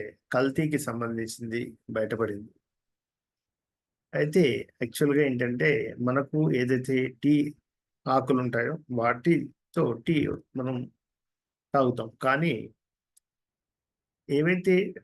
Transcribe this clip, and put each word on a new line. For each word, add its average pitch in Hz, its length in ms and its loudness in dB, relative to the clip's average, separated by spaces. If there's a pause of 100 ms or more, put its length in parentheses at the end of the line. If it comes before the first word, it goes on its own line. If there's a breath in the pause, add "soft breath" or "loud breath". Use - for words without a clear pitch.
(340)
కల్తీకి 139 440 0 (100)
సంబంధించింది 117 720 -6 (360)
బయటపడింది. 107 540 -4 (1600)
అయితే 151 320 2 (380)
యాక్చువల్‌గా 143 460 2
ఏంటంటే 127 420 0 (380)
మనకు 135 300 -2 (220)
ఏదైతే 127 360 0 (260)
టీ 147 120 4 (720)
ఆకులు 131 380 2
ఉంటాయో 120 300 -2 (260)
వాటితో 143 840 0 (220)
టీ 165 100 2 (420)
మనం 131 180 -4 (960)
తాగుతాం. 123 340 2 (160)
కానీ 139 300 2 (1700)
ఏవైతే 180 460 2 (300)